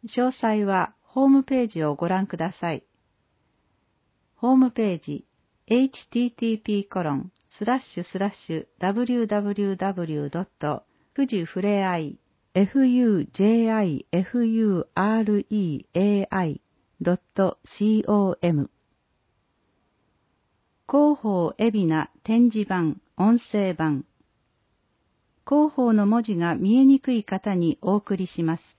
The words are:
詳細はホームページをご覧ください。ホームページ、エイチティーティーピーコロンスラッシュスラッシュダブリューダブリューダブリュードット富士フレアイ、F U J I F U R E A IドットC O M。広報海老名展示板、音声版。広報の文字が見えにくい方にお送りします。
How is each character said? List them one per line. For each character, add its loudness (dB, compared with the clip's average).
詳 0
細 -2
は -2
ホ -2
ー 4
ム 6
ペ -2
ー -4
ジ -4
を -2
ご -4
覧 -2
く -10
だ -6
さ -6
い。 -10
ホ 0
ー 4
ム 4
ペ -2
ー -8
ジ、 -10
エ 2
イ 0
チ -18
テ -2
ィ 0
ー -8
テ -6
ィ 0
ー -10
ピ -2
ー -10
コ -6
ロ -2
ン -8
ス -8
ラ 0
ッ -12
シ -12
ュ -8
ス -10
ラ 0
ッ -14
シ -8
ュ -8
ダ -2
ブ -2
リ -2
ュ 0
ー -4
ダ -2
ブ -4
リ -2
ュ -2
ー -4
ダ -4
ブ -6
リ -6
ュ -4
ー -8
ド -6
ッ -8
ト -4
富 -2
士 -4
フ -8
レ 0
ア -2
イ、 -8
F 2
U 2
J 2
I -2
F -2
U 0
R 0
E -4
A 2
I -4
ド 0
ッ -2
ト 0
C 0
O 2
M。 0
広 2
報 0
海 2
老 0
名 -2
展 4
示 -2
板、 -2
音 4
声 -2
版。 -2
広 2
報 2
の 4
文 2
字 -4
が -2
見 2
え 6
に 8
く -2
い -2
方 -4
に 0
お 0
送 -4
り -4
し -6
ま -2
す。 -16